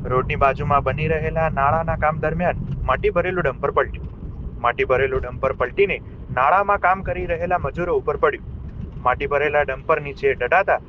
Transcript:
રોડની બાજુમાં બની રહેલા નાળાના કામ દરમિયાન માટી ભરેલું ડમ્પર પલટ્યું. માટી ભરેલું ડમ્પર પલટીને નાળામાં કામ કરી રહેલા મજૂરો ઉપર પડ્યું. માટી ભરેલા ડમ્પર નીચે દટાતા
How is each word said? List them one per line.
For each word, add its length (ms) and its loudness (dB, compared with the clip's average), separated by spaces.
રોડની 320 0
બાજુમાં 480 2
બની 240 -2
રહેલા 420 0
નાળાના 460 0
કામ 240 2
દરમિયાન 400 0
માટી 280 0
ભરેલું 280 0
ડમ્પર 280 -2
પલટ્યું. 400 -2
માટી 260 0
ભરેલું 380 2
ડમ્પર 300 -2
પલટીને 420 0
નાળામાં 440 4
કામ 240 2
કરી 220 -4
રહેલા 380 0
મજૂરો 320 -2
ઉપર 220 0
પડ્યું. 280 0
માટી 280 0
ભરેલા 320 2
ડમ્પર 360 0
નીચે 340 0
દટાતા 440 2